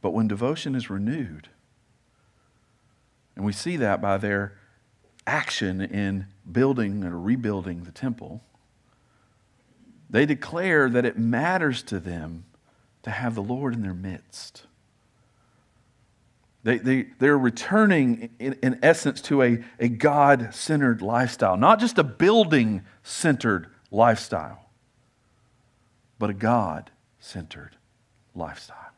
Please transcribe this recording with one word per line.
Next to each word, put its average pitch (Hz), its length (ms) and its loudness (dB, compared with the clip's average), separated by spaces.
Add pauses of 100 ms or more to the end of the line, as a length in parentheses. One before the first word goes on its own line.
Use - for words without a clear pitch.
But 95 100 -2
when 110 160 0
devotion 127 460 -4
is 123 160 -6
renewed, 101 600 -6 (1900)
and 98 100 -6
we 104 80 0
see 175 240 -6
that 107 240 0
by 98 160 0
their 101 400 -2 (720)
action 98 520 -4
in 98 460 -4 (260)
building 113 520 0
or 87 160 -8
rebuilding 98 640 -4
the 85 80 -18
temple, 120 500 -10 (1700)
they 127 160 4
declare 151 640 2
that 123 160 2
it 113 140 -2
matters 135 640 0
to - 160 -6
them 85 460 -10 (580)
to 117 80 -8
have 117 240 -6
the 104 80 -6
Lord 127 320 -6
in 113 80 -6
their 95 100 -6
midst. - 680 -14 (2000)
They, 113 140 2
they, 127 260 0 (140)
they're 143 200 4
returning, 131 920 2 (100)
in, 135 220 -6
in 127 220 0
essence, 147 380 2
to 139 200 0
a, 120 220 2 (160)
a 120 100 2
God-centered 139 1120 2
lifestyle. 113 560 0
Not 185 220 6
just 233 180 0
a - 60 4
building-centered 127 1600 2 (220)
lifestyle, 110 800 0 (1500)
but 104 100 -2
a 101 40 -4
God-centered 95 1400 -4 (580)
lifestyle. 80 420 -12 (200)